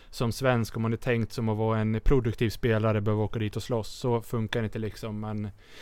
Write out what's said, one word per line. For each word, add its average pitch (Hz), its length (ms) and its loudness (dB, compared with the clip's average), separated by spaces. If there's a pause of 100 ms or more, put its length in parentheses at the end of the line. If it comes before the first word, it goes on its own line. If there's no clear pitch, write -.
som 117 220 0
svensk, 123 440 2
om 113 60 -2
man 113 120 0
är 117 40 -2
tänkt 117 360 0
som 113 160 -2
att 107 80 0
vara 110 220 2
en 110 240 0
produktiv 117 460 4
spelare, 110 520 2
behöver 107 220 2
åka 104 160 -4
dit 107 160 -2
och 110 80 -4
slåss. 113 260 -2
Så 120 320 -2
funkar 113 400 -2
det 110 40 0
inte 104 140 -6
liksom, 107 400 -6
men 107 300 -6 (320)